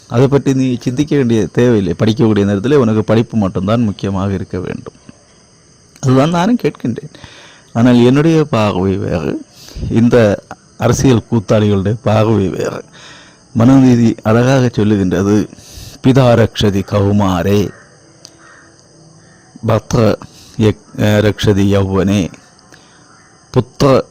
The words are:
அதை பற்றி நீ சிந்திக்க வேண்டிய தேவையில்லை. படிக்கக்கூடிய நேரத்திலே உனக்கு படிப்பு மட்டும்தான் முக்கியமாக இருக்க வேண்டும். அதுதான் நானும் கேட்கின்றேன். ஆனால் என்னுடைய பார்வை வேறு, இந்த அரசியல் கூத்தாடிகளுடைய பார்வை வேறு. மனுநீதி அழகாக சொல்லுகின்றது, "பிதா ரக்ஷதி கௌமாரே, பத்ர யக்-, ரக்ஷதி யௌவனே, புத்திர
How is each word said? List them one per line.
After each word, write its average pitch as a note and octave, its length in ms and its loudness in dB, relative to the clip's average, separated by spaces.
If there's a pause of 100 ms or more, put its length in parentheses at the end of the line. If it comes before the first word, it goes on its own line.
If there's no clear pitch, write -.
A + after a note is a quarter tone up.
அதை B2 200 2
பற்றி C3+ 260 0
நீ C3 260 -2
சிந்திக்க C3 360 -4
வேண்டிய A#2 300 0
தேவையில்லை. G#2+ 480 0
படிக்கக்கூடிய G#2+ 520 0
நேரத்திலே G#2 300 -2
உனக்கு A2 280 2
படிப்பு A2+ 340 -2
மட்டும்தான் G2 440 -2
முக்கியமாக G2 520 -4
இருக்க F#2 260 -8
வேண்டும். - 380 -12 (1000)
அதுதான் C3 300 2
நானும் F3+ 320 0
கேட்கின்றேன். - 520 -6 (600)
ஆனால் A#2+ 300 2
என்னுடைய D3+ 400 2
பார்வை G2 540 -2
வேறு, G2+ 360 -4 (560)
இந்த A2+ 260 2 (640)
அரசியல் A#2 540 0
கூத்தாடிகளுடைய G#2 720 0
பார்வை G#2+ 440 0
வேறு. - 340 -8 (720)
மனுநீதி B2 560 4 (140)
அழகாக B2 420 0
சொல்லுகின்றது, G2+ 680 0 (680)
"பிதா B2+ 320 4
ரக்ஷதி G#2+ 500 0
கௌமாரே, G2+ 760 0 (2000)
பத்ர A2+ 320 -2 (580)
யக்-, G#2+ 320 -2 (320)
ரக்ஷதி G2+ 480 0
யௌவனே, G2 520 0 (1300)
புத்திர C3+ 360 -2 (220)